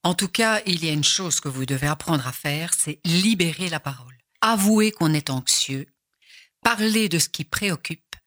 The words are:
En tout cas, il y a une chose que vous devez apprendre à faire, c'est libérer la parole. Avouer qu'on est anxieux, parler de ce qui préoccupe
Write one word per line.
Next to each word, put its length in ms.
En 100
tout 160
cas, 360
il 200
y 40
a 40
une 100
chose 380
que 80
vous 160
devez 220
apprendre 380
à 60
faire, 420
c'est 300
libérer 640
la 140
parole. 360
Avouer 540
qu'on 200
est 160
anxieux, 580
parler 460
de 100
ce 80
qui 160
préoccupe 720